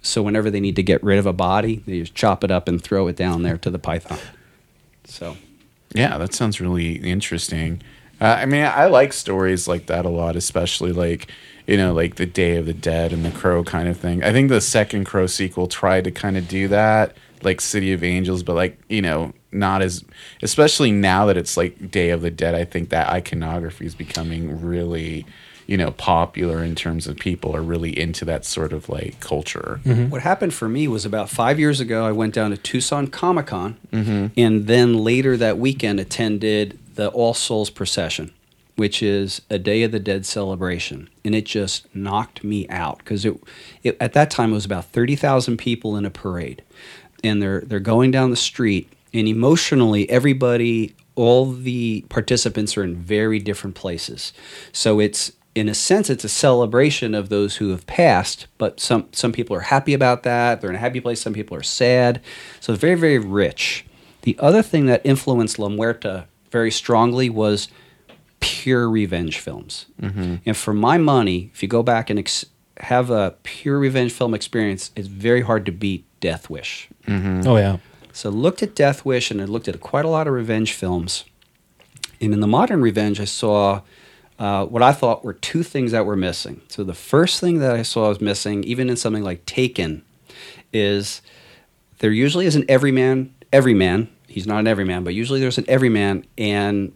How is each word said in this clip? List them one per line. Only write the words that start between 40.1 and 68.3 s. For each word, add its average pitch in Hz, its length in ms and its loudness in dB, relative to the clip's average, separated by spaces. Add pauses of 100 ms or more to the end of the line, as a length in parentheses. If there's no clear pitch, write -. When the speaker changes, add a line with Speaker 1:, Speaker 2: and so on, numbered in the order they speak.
Speaker 1:
celebration. 90 840 -6 (140)
And 107 120 0
it 107 100 -2
just - 500 -6
knocked 98 480 -6
me 104 260 -4
out 85 360 -8
'cause 101 180 -4
it, 110 120 0 (480)
it, - 160 -2
at 117 140 -2
that 151 180 4
time, 113 200 0
it 107 40 0
was 101 100 -4
about 95 200 -6
thirty 120 300 0
thousand 127 420 0
people 113 380 -4
in 101 100 -2
a 98 40 -4
parade. 85 520 -10 (640)
And 107 180 0
they're, 98 200 -2
they're 107 180 -4
going 117 320 4
down 131 180 4
the 120 60 0
street, 104 520 0 (240)
and 110 160 0
emotionally, 113 840 4
everybody, 120 840 2 (220)
all 127 360 6
the 123 580 -4
participants 110 680 -2
are 101 60 0
in 87 120 -4
very 104 440 0
different 98 360 -6
places. - 560 -10 (400)
So 107 280 2
it's, - 320 0 (240)
in 107 120 0
a 104 60 -2
sense, 196 380 2
it's 120 140 -4
a 104 40 -6
celebration 123 840 4
of 101 140 -4
those 101 260 0
who 104 140 -2
have 92 180 -4
passed, 113 580 2 (140)
but - 200 -4
some, - 320 0
some 117 200 -2
people 117 240 -4
are 87 60 -4
happy 139 340 2
about 123 280 4
that. 120 380 0
They're 98 80 -4
in 90 60 -4
a 101 40 -6
happy 123 200 -2
place. 120 200 -4
Some 110 140 -4
people 104 240 -8
are 73 60 -10
sad. 123 580 2 (380)
So - 140 -2
it's 98 80 -2
very, 175 140 4
very 160 220 4
rich. 101 680 -2 (360)
The - 160 0
other 175 240 6
thing 156 240 2
that 123 180 4
influenced 127 540 2
La 104 120 -4
Muerta 104 560 -4 (260)
very 117 200 2
strongly 120 580 2
was 107 400 0 (720)